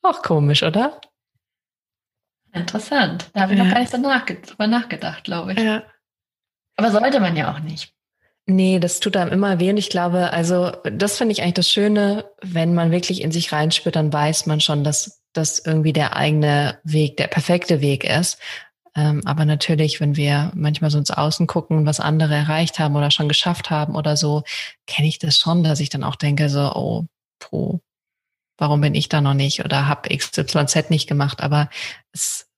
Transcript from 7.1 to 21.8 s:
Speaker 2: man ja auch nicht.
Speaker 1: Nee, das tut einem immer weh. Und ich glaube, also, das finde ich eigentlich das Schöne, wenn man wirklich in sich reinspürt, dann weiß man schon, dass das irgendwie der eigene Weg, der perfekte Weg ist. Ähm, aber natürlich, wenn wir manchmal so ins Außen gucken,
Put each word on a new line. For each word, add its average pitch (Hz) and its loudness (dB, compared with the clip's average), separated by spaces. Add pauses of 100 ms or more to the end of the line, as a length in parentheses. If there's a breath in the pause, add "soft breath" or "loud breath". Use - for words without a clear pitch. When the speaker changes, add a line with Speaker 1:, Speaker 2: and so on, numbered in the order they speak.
Speaker 2:
man 175 2
ja 147 -2
auch 147 -10
nicht. - -10 (520)
Speaker 1:
Nee, 185 4
das 175 -2
tut 202 -2
einem 180 0
immer 190 0
weh. 180 2
Und 208 2
ich 202 -4
glaube, 175 0
also, 175 0 (120)
das 208 -2
finde 226 0
ich 202 -2
eigentlich 175 0
das 175 0
Schöne, 208 2 (160)
wenn 170 0
man 170 4
wirklich 180 -2
in 165 -2
sich 165 -2
reinspürt, 160 0
dann 151 2
weiß 151 0
man 151 0
schon, 147 0
dass - -4 (120)
das - -2
irgendwie 160 0
der 147 0
eigene 147 2
Weg, 151 0
der - -2
perfekte 175 0
Weg 139 0
ist. - 0 (560 loud breath)
Ähm, 151 2
aber 156 0
natürlich, 151 0
wenn 147 2
wir 143 0
manchmal 151 0
so 147 2
ins 147 0
Außen 156 0
gucken, 156 0